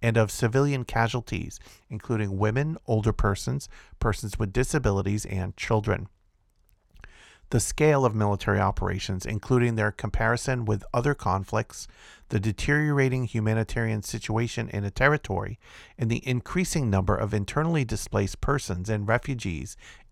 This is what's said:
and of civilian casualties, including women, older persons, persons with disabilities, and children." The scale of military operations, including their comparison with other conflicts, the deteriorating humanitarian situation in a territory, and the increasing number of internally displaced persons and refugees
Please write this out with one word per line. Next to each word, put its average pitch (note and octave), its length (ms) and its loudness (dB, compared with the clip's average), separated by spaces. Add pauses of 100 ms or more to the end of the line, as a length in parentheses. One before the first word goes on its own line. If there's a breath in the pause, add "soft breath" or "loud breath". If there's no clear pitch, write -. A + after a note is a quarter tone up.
and A#2 160 4
of G#2+ 120 6
civilian C3+ 540 2
casualties, A#2 720 -2 (300 loud breath)
including G#2+ 480 -2
women, B2+ 400 0 (100)
older A2 280 2
persons, B2+ 520 0 (320 loud breath)
persons G#2+ 400 -2
with G2+ 140 -2
disabilities, G#2 720 0
and F#2+ 320 -4
children." G#2 520 0 (1400 loud breath)
The A#2+ 100 2
scale C#3+ 460 4
of A2 100 4
military G#2 460 2
operations, F#2+ 640 -2
including A#2+ 480 0
their G#2+ 160 2
comparison A#2 760 -2
with G#2 200 -2 (100)
other C3+ 200 2
conflicts, - 720 -2 (400 loud breath)
the A2 100 0
deteriorating C3 840 2
humanitarian A2 800 0
situation A2+ 640 -4
in G2+ 160 -4
a G2+ 60 -4
territory, A2 680 0 (400 loud breath)
and A2+ 100 0
the A#2 200 0
increasing C3+ 600 0
number G2 280 2
of G#2 180 -2
internally D3 500 0
displaced G#2 560 -2
persons G2+ 480 -2
and G#2 200 -2
refugees A2+ 680 -2 (360 loud breath)